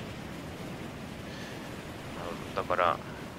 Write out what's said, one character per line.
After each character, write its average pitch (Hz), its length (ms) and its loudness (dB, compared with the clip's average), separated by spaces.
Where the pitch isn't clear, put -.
だ 95 80 4
か 90 120 4
ら、 87 220 10